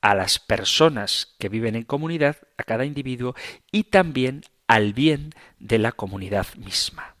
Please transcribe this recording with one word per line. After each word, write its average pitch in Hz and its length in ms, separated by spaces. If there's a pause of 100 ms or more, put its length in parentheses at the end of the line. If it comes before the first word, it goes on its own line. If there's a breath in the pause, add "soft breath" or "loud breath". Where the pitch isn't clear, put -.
a 104 140
las 95 240
personas 110 960
que 101 120
viven 110 260
en 113 80
comunidad, 151 540 (200)
a - 60
cada 113 220
individuo, 127 500 (360 loud breath)
y 214 120
también 139 600 (240)
al 107 260
bien 147 380 (280 soft breath)
de 110 180
la 107 140
comunidad 98 640
misma. - 640